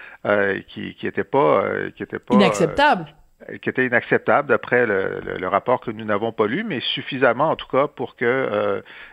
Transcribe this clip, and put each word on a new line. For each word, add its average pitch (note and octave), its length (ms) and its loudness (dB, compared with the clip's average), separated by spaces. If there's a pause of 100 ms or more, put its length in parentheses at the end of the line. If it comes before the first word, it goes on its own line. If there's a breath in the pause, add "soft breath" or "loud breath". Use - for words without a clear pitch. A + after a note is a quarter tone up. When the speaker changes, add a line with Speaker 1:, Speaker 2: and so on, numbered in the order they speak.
(260 loud breath)
Speaker 1:
euh, G2+ 420 2
qui, G2 280 -12
qui - 100 -8
étaient G2 180 -4
pas, C3+ 400 2
euh, G2 260 -4
qui - 120 -14
étaient - 160 -8
pas, - 160 -2
euh, G3+ 40 6
Speaker 2:
Inacceptables. G3+ 680 2 (560)
Speaker 1:
qui - 80 -6
étaient B2+ 160 0
inacceptables A#2+ 600 2
d'après B2 380 2
le, F#2+ 380 0
le, F#2+ 140 -8
le F2+ 100 -4
rapport G2 320 2
que - 100 -8
nous A2 140 -10
n'avons G#2+ 280 -2
pas G#2+ 140 0
lu, D3+ 180 -2
mais E3 160 -6
suffisamment C3+ 720 0
en B2 60 -2
tout - 120 -14
cas C3+ 180 2
pour - 300 -10
que, - 100 -4
euh, G#2+ 560 0 (300 loud breath)